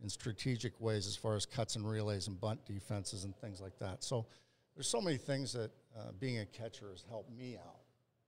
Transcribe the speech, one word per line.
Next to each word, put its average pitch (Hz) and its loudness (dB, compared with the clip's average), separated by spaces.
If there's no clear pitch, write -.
in 104 -2
strategic 113 0
ways, 107 4
as 101 -2
far 107 4
as 98 2
cuts - 2
and 107 2
relays 104 2
and 95 -2
bunt 110 2
defenses 101 -2
and 98 -4
things 98 -8
like 95 -8
that. 95 -2
So 117 2
there's 143 -2
so 233 4
many 170 4
things 135 0
that, 113 0
uh, 110 -8
being 123 2
a 104 0
catcher 110 -8
has 90 -12
helped 110 -6
me 120 -8
out, 87 -16